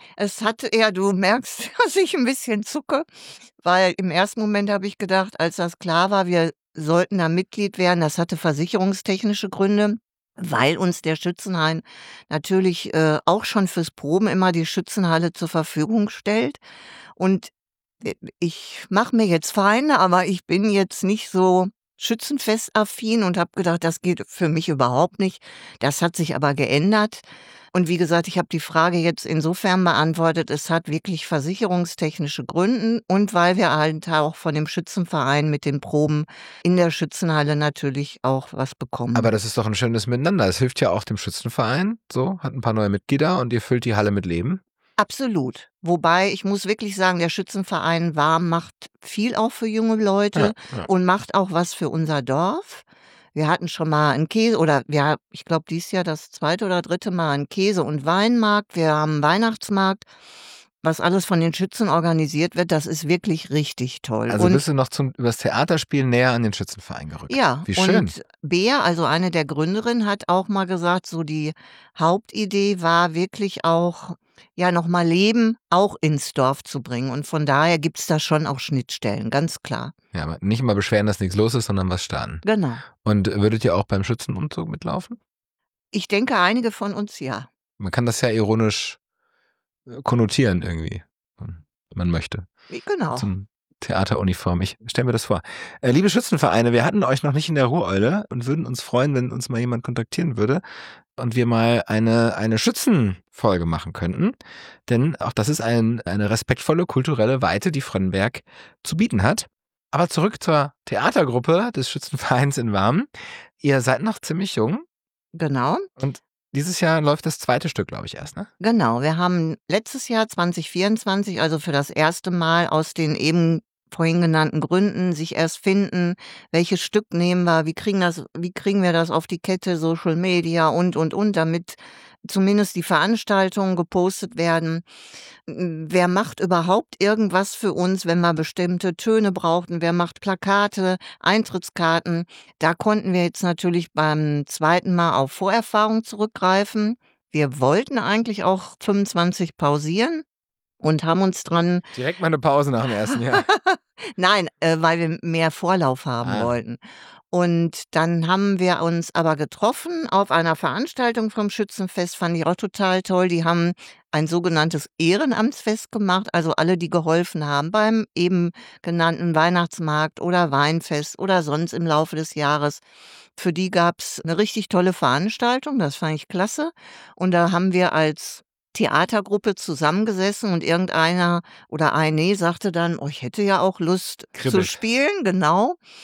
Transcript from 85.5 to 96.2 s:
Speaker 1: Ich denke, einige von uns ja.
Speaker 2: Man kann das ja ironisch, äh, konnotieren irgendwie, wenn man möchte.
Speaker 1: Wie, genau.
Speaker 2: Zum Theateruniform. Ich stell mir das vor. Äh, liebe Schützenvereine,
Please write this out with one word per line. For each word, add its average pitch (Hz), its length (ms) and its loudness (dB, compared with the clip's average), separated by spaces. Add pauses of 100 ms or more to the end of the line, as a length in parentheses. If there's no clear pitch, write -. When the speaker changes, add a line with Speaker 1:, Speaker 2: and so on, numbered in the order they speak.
Speaker 1:
Ich 202 160 -4
denke, 226 300 0
einige 220 340 2
von 202 200 -6
uns 208 280 -8
ja. 131 300 -8 (280)
Speaker 2:
Man 95 140 -6
kann 120 120 0
das 117 160 -2
ja 123 100 2
ironisch, 110 680 0 (880)
äh, 127 180 -16
konnotieren 113 580 2
irgendwie, 82 400 -6 (360)
wenn - 260 -14 (300)
man 87 160 -2
möchte. 85 360 -4 (220)
Speaker 1:
Wie, - 160 -12
genau. 294 320 -2
Speaker 2:
Zum 98 320 -4 (320)
Theateruniform. 92 800 -2
Ich - 160 -4 (100)
stell 123 180 -2
mir 123 80 2
das 110 120 -2
vor. 98 160 -2 (400)
Äh, 123 100 2
liebe 175 180 6
Schützenvereine, 120 640 2